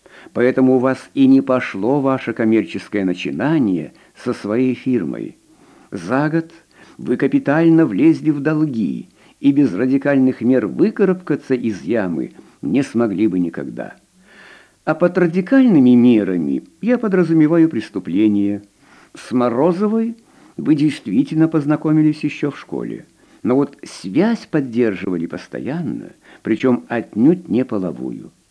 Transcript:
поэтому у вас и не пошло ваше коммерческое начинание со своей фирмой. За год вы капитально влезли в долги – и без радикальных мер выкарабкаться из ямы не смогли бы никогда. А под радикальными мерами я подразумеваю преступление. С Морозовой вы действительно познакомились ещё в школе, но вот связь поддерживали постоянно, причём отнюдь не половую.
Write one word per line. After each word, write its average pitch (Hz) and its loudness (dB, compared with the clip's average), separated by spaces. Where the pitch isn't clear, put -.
поэтому 127 2
у - 0
вас 131 -2
и 135 4
не 135 6
пошло 127 -2
ваше 135 -2
коммерческое 104 -2
начинание 90 -2
со 123 -6
своей 120 -2
фирмой. 76 -6
За 117 -2
год 165 -4
вы - -4
капитально 151 2
влезли 143 2
в 143 -2
долги – 139 -2
и 139 2
без 139 4
радикальных 131 0
мер 120 2
выкарабкаться 180 -2
из 113 -4
ямы 85 -4
не 113 0
смогли 110 0
бы 92 -2
никогда. 64 -6
А 156 -2
под 180 0
радикальными 185 4
мерами 95 4
я 233 0
подразумеваю 165 2
преступление. 101 -2
С - -18
Морозовой 180 0
вы 151 0
действительно 143 0
познакомились 151 0
ещё 147 -6
в - -14
школе, 87 -10
но 120 0
вот 139 0
связь 180 -2
поддерживали 107 -2
постоянно, 107 -8
причём 120 0
отнюдь 120 0
не 127 0
половую. 69 -8